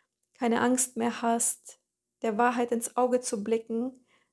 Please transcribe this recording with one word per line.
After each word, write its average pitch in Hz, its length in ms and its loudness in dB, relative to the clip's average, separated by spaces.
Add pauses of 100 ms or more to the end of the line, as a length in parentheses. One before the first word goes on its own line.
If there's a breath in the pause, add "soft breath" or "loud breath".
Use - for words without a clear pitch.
(340 soft breath)
keine 233 260 0
Angst 247 360 2
mehr 233 260 -2
hast, - 580 -2 (420)
der 220 160 -2
Wahrheit 240 340 2
ins 233 240 -4
Auge 247 240 2
zu 220 240 -6
blicken, 226 600 -4 (260 soft breath)